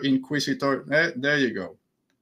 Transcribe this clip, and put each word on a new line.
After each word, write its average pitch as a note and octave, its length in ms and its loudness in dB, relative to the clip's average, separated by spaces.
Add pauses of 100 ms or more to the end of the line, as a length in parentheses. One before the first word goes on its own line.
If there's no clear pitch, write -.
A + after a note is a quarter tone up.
Inquisitor. C3+ 880 0
Eh, D#3+ 260 2
there C#3+ 200 0
you C3 160 2
go. F2+ 240 -8 (460)